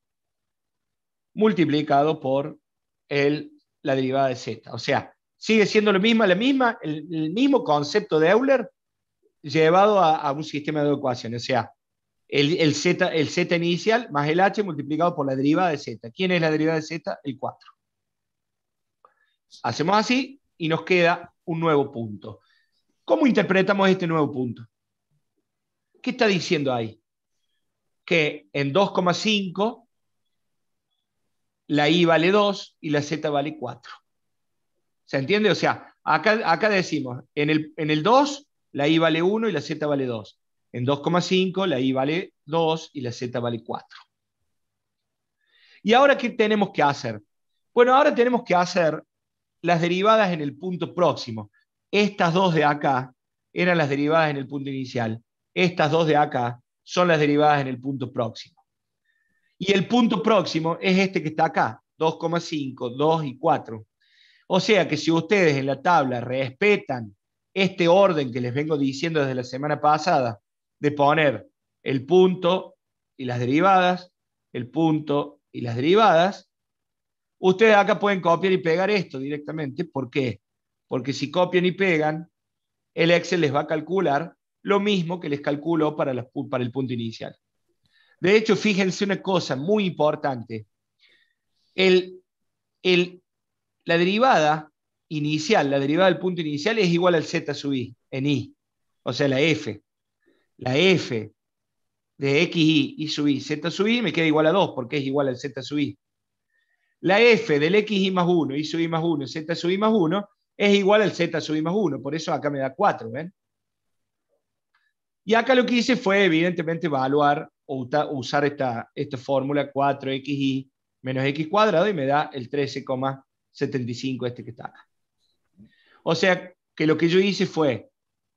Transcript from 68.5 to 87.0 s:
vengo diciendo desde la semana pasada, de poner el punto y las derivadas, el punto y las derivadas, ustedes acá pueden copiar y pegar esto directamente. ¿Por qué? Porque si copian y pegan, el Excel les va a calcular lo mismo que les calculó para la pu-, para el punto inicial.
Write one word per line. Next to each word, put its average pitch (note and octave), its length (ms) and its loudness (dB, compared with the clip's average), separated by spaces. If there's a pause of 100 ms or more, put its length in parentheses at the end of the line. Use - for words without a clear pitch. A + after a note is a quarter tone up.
vengo D3+ 240 -2
diciendo C#3 440 -2
desde C3+ 120 -2
la B2+ 100 -4
semana C#3+ 380 -6
pasada, D3+ 580 0 (380)
de D3 140 -2
poner C#3+ 580 2 (320)
el C3 240 -4
punto F#3 720 2 (420)
y C3+ 80 -10
las B2 140 -4
derivadas, F3+ 720 2 (400)
el B2 160 -8
punto D3+ 720 -2 (100)
y B2+ 100 -12
las A#2+ 140 -6
derivadas, F3+ 760 2 (880)
ustedes G3+ 360 4
acá G3+ 220 4
pueden G3 240 -2
copiar E3+ 320 2
y F#3 60 2
pegar F#3 320 0
esto F#3+ 260 -2
directamente. D3 680 -8
¿Por C3 260 -8
qué? B2+ 280 -4 (480)
Porque C3 260 -6
si C#3+ 160 -8
copian F3+ 380 0
y F3+ 40 0
pegan, D#3+ 560 -2 (680)
el E3 160 2
Excel F3 300 0
les C#3+ 120 2
va C#3+ 60 2
a D#3 80 -4
calcular D#3+ 640 -2 (300)
lo G3+ 160 0
mismo F3+ 400 -2
que E3 100 -8
les C#3+ 100 -4
calculó D3+ 560 -2
para C#3+ 200 -4
la A#2 120 -8
pu-, C3+ 220 -10
para B2+ 140 -4
el B2 80 -6
punto C3 220 -6
inicial. A#2 440 -10 (800)